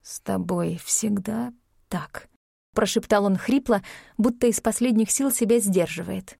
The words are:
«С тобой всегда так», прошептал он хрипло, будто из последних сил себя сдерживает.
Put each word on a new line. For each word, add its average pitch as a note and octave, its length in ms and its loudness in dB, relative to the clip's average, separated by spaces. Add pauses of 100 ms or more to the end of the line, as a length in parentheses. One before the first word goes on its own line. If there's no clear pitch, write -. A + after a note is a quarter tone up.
«С - 160 -14
тобой F3 640 -4
всегда A3 680 -4 (340)
так», - 400 -8 (460)
прошептал G#3 520 2
он F#3+ 120 2
хрипло, A#3+ 440 0 (360)
будто A#3+ 300 2
из A3+ 120 2
последних A3+ 500 2
сил C4+ 220 0
себя A#3+ 280 2
сдерживает. F#3 800 -2